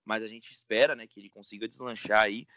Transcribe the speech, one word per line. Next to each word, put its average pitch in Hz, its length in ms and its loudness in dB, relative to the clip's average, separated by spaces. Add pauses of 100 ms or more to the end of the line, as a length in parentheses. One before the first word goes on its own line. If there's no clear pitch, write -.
mas 110 200 -4
a 110 40 -8
gente 113 240 -16
espera, 127 440 2
né, 113 120 -14
que - 120 -20
ele 101 100 -20
consiga 104 380 -12
deslanchar 113 540 0
aí. 107 240 0 (120)